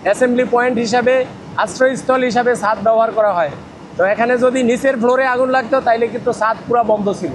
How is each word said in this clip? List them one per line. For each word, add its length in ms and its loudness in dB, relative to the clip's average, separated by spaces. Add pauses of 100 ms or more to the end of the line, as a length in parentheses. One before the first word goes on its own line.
অ্যাসেম্বলি 480 0
পয়েন্ট 260 0
হিসাবে, 480 0 (320)
আশ্রয়স্থল 640 2
হিসাবে 320 0
ছাদ 280 -2
ব্যবহার 280 4
করা 220 0
হয়। 160 0 (480)
তো 60 2
এখানে 340 0
যদি 260 0
নিচের 340 0
ফ্লোরে 280 2
আগুন 240 0
লাগতো, 320 0
তাইলে 260 0
কিন্তু 260 -4
ছাদ 240 -2 (100)
পুরা 160 2
বন্ধ 360 0
ছিল 160 -6